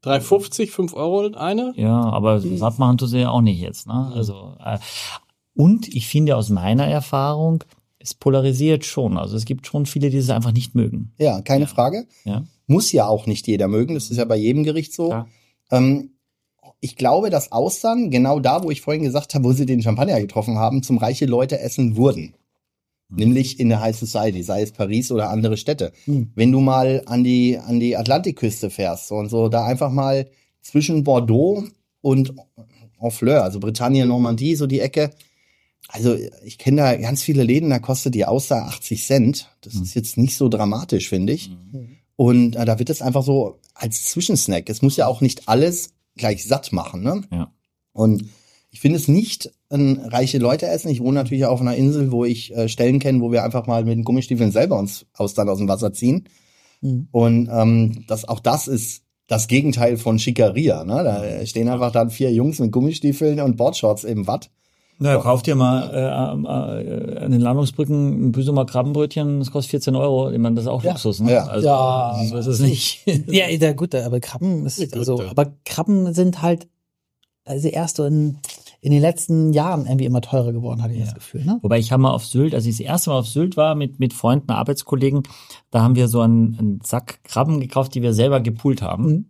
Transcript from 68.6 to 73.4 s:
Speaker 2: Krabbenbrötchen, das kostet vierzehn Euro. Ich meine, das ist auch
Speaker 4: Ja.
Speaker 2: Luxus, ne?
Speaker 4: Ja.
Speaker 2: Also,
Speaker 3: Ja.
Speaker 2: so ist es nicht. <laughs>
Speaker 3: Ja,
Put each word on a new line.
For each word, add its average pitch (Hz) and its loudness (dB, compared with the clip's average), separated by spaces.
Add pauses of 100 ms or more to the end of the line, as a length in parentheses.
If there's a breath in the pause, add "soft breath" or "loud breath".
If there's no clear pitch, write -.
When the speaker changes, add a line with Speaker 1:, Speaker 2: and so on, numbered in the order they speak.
Speaker 2:
Krabbenbrötchen, 147 -2
das 131 -4
kostet 143 -4
vierzehn 139 0
Euro. 135 0
Ich 120 -4
meine, 117 2
das 117 -2
ist 123 -4
auch 123 -2
Speaker 4:
Ja. 175 2
Speaker 2:
Luxus, 113 -2
ne? 117 4
Speaker 4:
Ja. 120 4
Speaker 2:
Also, 107 0
Speaker 3:
Ja. 127 2
Speaker 2:
so 113 -6
ist 117 -4
es 123 0
nicht. - 0
<laughs> 151 0
Speaker 3:
Ja, 185 4